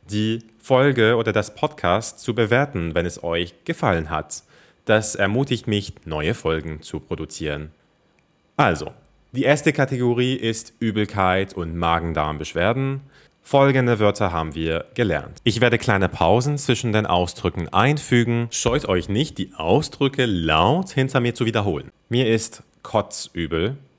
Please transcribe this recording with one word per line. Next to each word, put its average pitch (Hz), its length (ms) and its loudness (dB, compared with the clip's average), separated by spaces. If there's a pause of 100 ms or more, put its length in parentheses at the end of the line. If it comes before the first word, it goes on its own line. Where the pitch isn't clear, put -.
die 110 300 -2 (180)
Folge 123 600 4
oder 113 160 0
das 104 200 0
Podcast - 680 -2
zu 120 120 -4
bewerten, 110 640 0
wenn 85 100 2
es 85 200 -8
euch 85 280 -2 (120)
gefallen 90 440 -2
hat. - 340 -8 (420)
Das 107 300 2
ermutigt 110 520 0
mich, 104 280 -2 (100)
neue 78 280 -2
Folgen 78 480 -4
zu - 200 -10
produzieren. 78 720 -8 (840)
Also, 87 380 0 (400)
die 131 100 -2
erste 147 300 2
Kategorie 127 640 0
ist - 440 -6
Übelkeit 101 760 0
und 82 200 -6
Magen-Darm-Beschwerden. 85 1300 -2 (400)
Folgende 131 580 4
Wörter 104 320 2
haben 80 240 -4
wir 80 380 -2
gelernt. 82 500 -2
Ich 113 160 0
werde 117 180 4
kleine 98 300 2
Pausen 123 500 2
zwischen 120 360 -2
den 107 120 2
Ausdrücken 87 640 -2
einfügen. 117 840 2
Scheut 123 340 -2
euch 92 240 0
nicht, 120 280 -2
die - 180 -8
Ausdrücke 131 680 0
laut 92 680 2
hinter 131 280 0
mir 120 160 0
zu 123 100 -2
wiederholen. 101 460 -2 (160)
Mir 117 260 2
ist - 300 -4 (180)
kotzübel. 85 920 -4 (240)